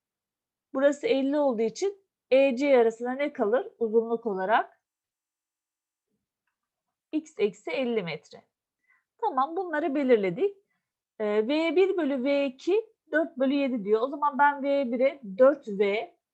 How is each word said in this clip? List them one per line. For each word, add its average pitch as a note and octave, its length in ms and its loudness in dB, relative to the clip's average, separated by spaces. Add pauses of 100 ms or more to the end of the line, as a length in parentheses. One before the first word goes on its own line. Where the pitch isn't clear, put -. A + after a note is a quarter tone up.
(720)
Burası C#4 340 0
elli C4+ 300 0
olduğu C4 240 0
için F4 420 -4 (280)
E C4+ 240 4
C C#4 220 2
arasında A#3 340 0
ne C#4+ 220 -6
kalır B3 460 -2
uzunluk A3+ 460 0
olarak? G#3 560 -2 (2250)
X - 260 -6
eksi G#3+ 340 -4
elli A#3+ 320 -2
metre. - 400 -12 (760)
Tamam, D#4+ 380 -2
bunları D#4+ 400 -4
belirledik. B3+ 640 0 (640)
Ee, G#3+ 280 0
V D#4 280 0
bir F#4+ 220 2
bölü C#4 260 -2
V C#4 220 0
iki F4 480 -4 (180)
dört D#4+ 260 -2
bölü C4 160 0
yedi C4 300 -2
diyor. G#3+ 180 2
O B3+ 60 -2
zaman C#4+ 300 -4
ben C#4 260 2
V C#4 280 0
bir'e C4 300 0 (160)
dört C#4 300 4
V, G3+ 480 -2 (180)